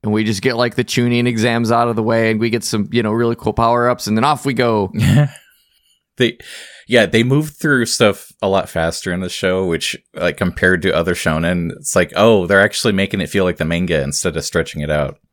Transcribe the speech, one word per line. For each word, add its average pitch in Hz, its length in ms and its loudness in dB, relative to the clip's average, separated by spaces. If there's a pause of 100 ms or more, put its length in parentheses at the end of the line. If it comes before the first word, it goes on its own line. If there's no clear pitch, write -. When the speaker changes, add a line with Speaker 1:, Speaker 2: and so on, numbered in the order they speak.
Speaker 1:
And 107 100 -2
we 110 120 2
just 104 180 -2
get, 123 140 0
like, 120 200 0
the 123 80 0
Chunin 120 420 0
exams 117 460 0
out 120 160 2
of 110 80 -2
the 113 60 0
way, 113 280 2
and 110 100 0
we 117 100 0
get 110 120 -2
some, 104 300 -4
you 117 100 2
know, 107 100 -2
really 117 240 0
cool 107 160 -4
power-ups, 120 540 0
and 107 100 0
then 113 80 2
off 143 220 -2
we 135 80 0
go. 110 420 0
Speaker 2:
<laughs> 107 60 0 (1120)
They, 117 220 0 (480)
yeah, 110 200 4
they 113 180 2
move 147 320 0
through 131 300 0
stuff - 440 0 (100)
a 104 60 -4
lot 95 220 0
faster 85 440 -4
in 90 60 -4
the 92 100 -6
show, 92 380 -2
which, 82 300 -4 (180)
like, 87 220 -2
compared 92 460 2
to 92 120 0
other 85 200 0
shonen, 85 580 -2
it's - 240 -10
like, 90 180 2
oh, 104 320 4
they're 98 160 4
actually 104 300 0
making 98 280 -2
it 78 80 -4
feel 98 140 0
like 90 140 0
the 82 80 -4
manga 85 360 0
instead 71 360 -4
of 78 80 -4
stretching 80 360 -4
it 73 120 -4
out. 73 260 -2 (140)